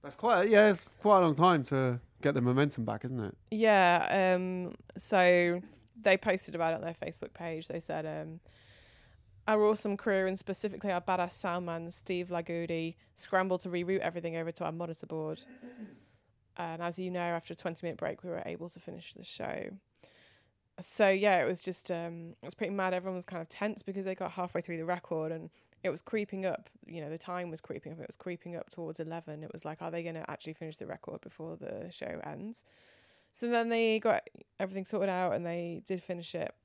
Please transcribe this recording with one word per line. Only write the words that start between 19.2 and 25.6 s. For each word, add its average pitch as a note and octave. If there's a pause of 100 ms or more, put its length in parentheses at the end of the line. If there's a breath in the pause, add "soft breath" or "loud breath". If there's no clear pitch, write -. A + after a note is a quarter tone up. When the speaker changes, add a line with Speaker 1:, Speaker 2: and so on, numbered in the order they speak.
Speaker 2:
show." - (1120 soft breath)
So, G3
yeah, G3
it B2
was F3
just, -
um, E3+
it -
was E3
pretty F#3+
mad. F#3+
Everyone F#3
was F3+
kind F3
of E3
tense G#3+
because G3
they F#3+
got F3+
halfway F3
through E3+
the D#3+
record E3
and D#3+ (320)